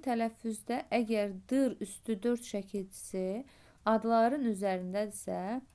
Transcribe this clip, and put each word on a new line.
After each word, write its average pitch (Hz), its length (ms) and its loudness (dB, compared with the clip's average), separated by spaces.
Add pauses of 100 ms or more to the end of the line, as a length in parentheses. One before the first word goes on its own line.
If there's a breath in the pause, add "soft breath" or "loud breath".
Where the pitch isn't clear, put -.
tələffüzdə 226 800 -2 (100)
əgər 214 400 2 (160)
dır 262 320 2
üstü - 420 -6
dörd 240 220 0
şəkilcisi 196 1000 -6 (440 loud breath)
adların 226 640 4
üzərindədirsə, 190 1120 -2 (120)